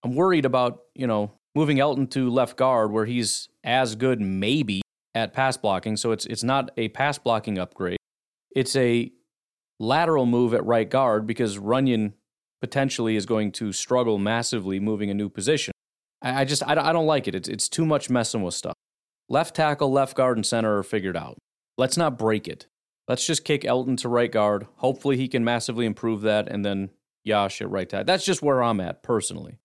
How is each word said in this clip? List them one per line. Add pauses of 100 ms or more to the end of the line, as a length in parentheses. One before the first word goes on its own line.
I'm
worried
about, (140)
you
know, (220)
moving
Elton
to
left
guard
where
he's (140)
as
good
maybe (320)
at
pass
blocking.
So
it's,
it's
not
a
pass
blocking
upgrade. (580)
It's
a (680)
lateral
move
at
right
guard
because
Runyon (480)
potentially
is
going
to
struggle
massively
moving
a
new
position. (480)
I,
I
just,
I,
I
don't
like
it.
It's,
it's
too
much
messing
with
stuff. (520)
Left
tackle,
left
guard,
and
center
are
figured
out. (400)
Let's
not
break
it. (400)
Let's
just
kick
Elton
to
right
guard. (100)
Hopefully
he
can
massively
improve
that,
and
then (340)
Yosh
at
right
tackle.
That's
just
where
I'm
at
personally.